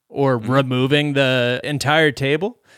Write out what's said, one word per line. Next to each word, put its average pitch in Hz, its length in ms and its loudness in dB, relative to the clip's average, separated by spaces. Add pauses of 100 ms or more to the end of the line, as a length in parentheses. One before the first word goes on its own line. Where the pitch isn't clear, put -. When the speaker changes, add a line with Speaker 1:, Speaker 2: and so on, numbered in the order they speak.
Speaker 1:
or 135 300 0
Speaker 2:
Mm-hmm. 113 120 -4
Speaker 1:
removing 135 640 0
the 127 500 0
entire 151 480 0
table, 156 480 -4 (180)